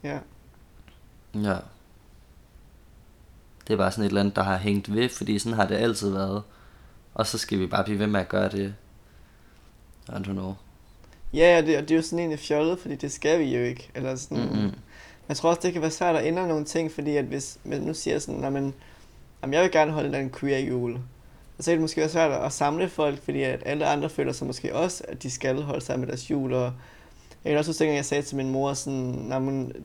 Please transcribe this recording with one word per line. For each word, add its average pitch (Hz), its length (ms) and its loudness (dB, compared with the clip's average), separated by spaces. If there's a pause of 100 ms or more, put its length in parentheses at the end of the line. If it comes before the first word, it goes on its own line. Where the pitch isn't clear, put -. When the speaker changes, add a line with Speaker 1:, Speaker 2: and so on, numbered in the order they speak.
Speaker 1:
Ja. 143 160 -6 (1160)
Speaker 2:
Ja. 104 220 0 (2000)
Det 110 80 -2
er - 20 2
bare 98 140 4
sådan 104 140 -2
et 98 40 4
eller 98 120 2
andet, 101 160 2
der 98 60 2
har 98 140 0
hængt 101 380 0
ved, 123 140 2
fordi 104 300 -2
sådan 113 200 -4
har 98 80 4
det 107 100 0
altid 104 340 0
været. 98 320 -2 (720)
Og 110 120 0
så 113 120 -4
skal - 200 -2
vi 92 80 0
bare 98 180 2
blive 104 140 -2
ved 107 80 2
med 104 140 2
at 90 80 -2
gøre 98 200 2
det. 98 260 -4 (1300)
I - 40 -12
don't 98 100 -6 (100)
know. 95 220 -6 (800)
Speaker 1:
Ja, 170 200 10
ja, 170 120 8
det, 160 100 4
og 143 60 0
det 151 80 -2
er 160 60 6
jo 160 60 4
sådan 165 160 -2
egentlig 160 200 -2
fjollet, 160 400 2
fordi 139 180 -8
det 135 160 -6
skal 160 280 4
vi 127 160 2
jo 120 60 2
ikke. 123 320 -4
Eller 131 220 -4
sådan, - 280 -4
Speaker 2:
Mm-mm. 104 280 0 (560)
Speaker 1:
jeg 143 80 -2
tror 165 120 2
også, 170 140 4
det 190 100 0
kan 170 100 -4
være 160 80 0
svært 165 260 2
at 127 100 2
ændre 175 220 0
nogle 151 160 0
ting, 160 280 -2
fordi 147 240 -2
at 139 80 2
hvis 135 400 -6
man 143 160 -4
nu 151 140 -4
siger 160 240 -2
sådan, 151 220 -6
"Nå, 135 100 -2
men, 139 240 -2 (680)
jamen, 135 120 -2
jeg 170 80 6
vil 180 100 6
gerne 156 200 6
holde 143 160 0
en 139 60 -4
eller 139 120 -2
anden 127 140 -10
queer 139 180 2
jul." 123 360 -2 (640)
Og - 60 -8
så - 60 2
er 175 40 6
det 160 80 4
måske 156 180 -2
være 156 80 2
svært 160 240 4
at, - 120 0
at 143 80 -2
samle 160 360 0
folk, 143 360 0
fordi 139 180 -2
at 131 240 -2
alle 151 200 0
andre 147 240 2
føler 135 220 -2
sig 131 140 -6
måske 131 300 -6
også, 175 320 -2
at - 140 -12
de 131 80 -6
skal 131 320 -2
holde 139 220 -4
sammen 135 220 -4
med - 20 -4
deres - 220 -6
jul. 135 220 0
Og 127 200 0 (720)
jeg 156 60 -2
kan 147 80 4
også 156 120 0
huske, 156 80 -2
dengang 156 180 2
jeg 139 80 0
sagde 143 180 0
til 139 140 -6
min 131 160 -2
mor, 135 220 0
sådan, 135 260 -4 (280)
"Nå, 131 100 -2
men," 131 340 -2 (120)